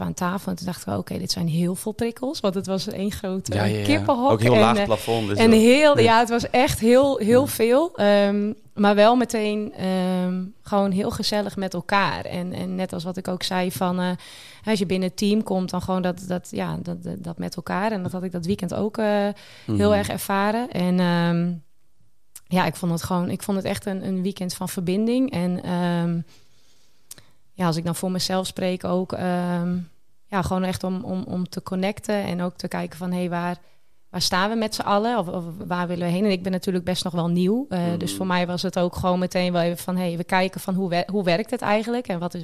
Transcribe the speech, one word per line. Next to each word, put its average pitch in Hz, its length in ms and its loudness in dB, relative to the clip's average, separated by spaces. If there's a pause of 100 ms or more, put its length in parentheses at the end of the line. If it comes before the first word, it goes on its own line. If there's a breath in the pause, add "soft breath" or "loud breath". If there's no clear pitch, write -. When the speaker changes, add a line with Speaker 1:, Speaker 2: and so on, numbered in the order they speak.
Speaker 1:
we 180 60 -4
aan 170 60 -4
tafel 180 380 -4
en 180 60 -4
toen 175 80 -10
dachten 180 260 -6
we: 202 60 -2
"Oké, - 200 -6
dit 185 140 -4
zijn 175 160 -2
heel 170 280 0
veel - 160 -6
prikkels." 247 480 -4
Want 196 140 0
het 190 120 -4
was 190 220 -2
één 202 240 -4
groot, 190 420 -6
Speaker 2:
Ja, 101 100 2
Speaker 1:
eh, 107 80 2
Speaker 2:
ja, 107 60 0
ja. 104 80 -2
Speaker 1:
kippenhok 254 460 2
Speaker 2:
Ook 104 100 2
heel 120 120 6
Speaker 1:
en, 113 60 6
Speaker 2:
laag 113 180 6
Speaker 1:
eh, 101 80 2
Speaker 2:
plafond, 110 420 0
dus 104 100 0
Speaker 1:
en 226 120 6
Speaker 2:
dat 220 100 10
Speaker 1:
heel, 277 380 8
Speaker 2:
Ja. 220 60 6
Speaker 1:
ja, 226 160 8
het 240 100 2
was 233 200 0
echt 262 300 2
heel, 254 380 6
heel 226 240 6
Speaker 2:
Ja. 285 60 2
Speaker 1:
veel. 254 480 2
Ehm, 202 580 4 (200)
maar 208 220 4
wel 214 200 8
meteen, 214 580 0
ehm, 185 720 -2 (180)
gewoon 202 300 0
heel 208 200 0
gezellig 208 440 -2
met 190 180 -4
elkaar. 180 520 0
En, 180 280 -6
en 185 220 -6
net 185 180 -4
als 175 100 -6
wat 180 140 -6
ik 190 100 -8
ook 185 160 -4
zei 180 280 -2
van, 180 280 -2
eh, 180 100 0 (560 loud breath)
als 214 140 0
je 196 60 0
binnen 185 220 0
het 180 100 -8
team 208 260 2
komt, 185 260 -2
dan 180 120 -4
gewoon 185 200 -2
dat, 180 260 -2
dat, 180 240 -4
ja, 170 300 -4
dat, 175 220 -8
dat, 175 200 -8
dat 165 140 -8
met 180 180 -8
elkaar. 185 360 -4
En 190 120 -4
dat - 80 -4
had 180 120 -8
ik 185 80 -6
dat 175 140 -6
weekend 190 280 -2
ook, 208 240 -4
eh, 220 80 0 (600 loud breath)
heel 208 240 2
Speaker 2:
Mhm. - 80 6
Speaker 1:
erg 202 120 0
ervaren. 208 600 -2
En, 180 280 2
ehm, 175 520 2 (960)
ja, 180 180 2
ik 160 100 -2
vond 175 160 -2
het 165 120 -2
gewoon, 180 260 -2
ik 190 140 -6
vond 196 140 -2
het 190 80 -4
echt - 200 -4
een, 190 220 -6
een 190 140 -2
weekend 185 320 -4
van 185 160 -6
verbinding. 220 600 0
En, 180 320 -2
ehm, 175 560 0 (1300 soft breath)
ja, 185 120 -2
als 165 120 2
ik 165 80 -4
dan 170 100 -2
voor 185 160 -4
mezelf 185 360 -2
spreek 185 360 -4
ook, 185 300 -2
ehm, 180 640 -2 (480)
ja, 196 160 -2
gewoon 185 220 0
echt 185 200 -4
om, 185 200 -4
om, 185 200 -6
om 180 260 -6
te - 140 -10
connecten 190 600 -4
en 180 180 -4
ook 180 160 -4
te - 100 -10
kijken 175 300 -8
van: 180 140 -4
"Hey, 180 180 -2
waar, 175 280 -4 (520)
waar 180 120 -4
staan 190 280 2
we 226 60 -2
met 214 200 -2
z'n - 60 -6
allen? 220 360 2
Of, 180 100 -2
of 175 160 -6 (240)
waar 175 200 -2
willen 175 200 -4
we 170 60 0
heen?" 190 120 2
En 208 60 4
ik 180 120 -2
ben 190 80 -2
natuurlijk 180 340 -2
best 180 180 -2
nog 175 100 -4
wel 170 140 0
nieuw. 180 420 2
Eh, 180 140 -2 (140)
dus 175 120 -2
Speaker 2:
Mhm. - 80 -6
Speaker 1:
voor 190 100 -2
mij 180 200 2
was 175 140 0
het 185 180 -2
ook 175 160 0
gewoon 180 240 2
meteen 180 340 0
wel 175 80 2
even 170 160 0
van: 180 200 -4
"Hey, 175 200 -2
we 175 60 -4
kijken 185 380 0
van 190 140 -4
hoe 190 140 0
wer-, 175 220 0
hoe 202 120 0
werkt 175 280 0
het 240 100 -4
eigenlijk? 226 460 0
En 180 120 -2
wat 175 140 -6
is, 175 100 -8